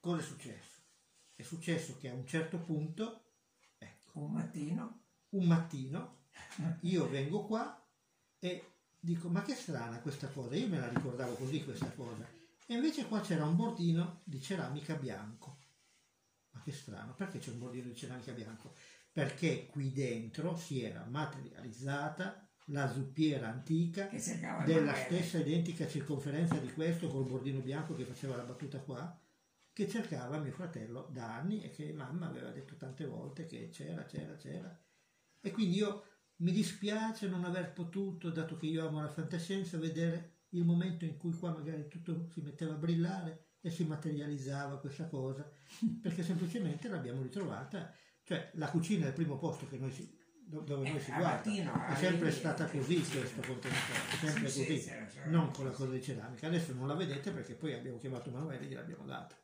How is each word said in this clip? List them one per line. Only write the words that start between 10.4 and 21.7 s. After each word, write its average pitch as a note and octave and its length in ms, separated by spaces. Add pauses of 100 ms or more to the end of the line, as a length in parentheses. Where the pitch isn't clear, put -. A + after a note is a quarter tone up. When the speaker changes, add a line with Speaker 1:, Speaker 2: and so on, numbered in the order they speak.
Speaker 1:
io A3+ 140
me E3 100
la B2 100
ricordavo B2 460
così C#3 300
questa A#2 260
cosa, A2+ 360 (400)
e A#3+ 80
invece C#4 320
qua G#3+ 140
c'era D#3+ 240
un D#3+ 120
bordino E3+ 680
di C#3 160
ceramica D3+ 540
bianco. A2 640 (920)
"Ma C3 100
che C#3+ 100
strano, G#2+ 420
perché - 240
c'è - 120
un A#2 80
bordino B2 300
di A#2 80
ceramica B2+ 360
bianco?" A2+ 420 (360)
Perché - 560
qui C3+ 260
dentro C3 640
si C3+ 260
era G2 220
materializzata C#3 1400 (220)